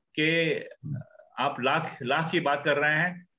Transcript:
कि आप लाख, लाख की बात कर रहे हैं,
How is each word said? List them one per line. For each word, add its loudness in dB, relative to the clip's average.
कि 2
आप 0
लाख, 0
लाख 0
की 2
बात 0
कर 2
रहे 2
हैं, -2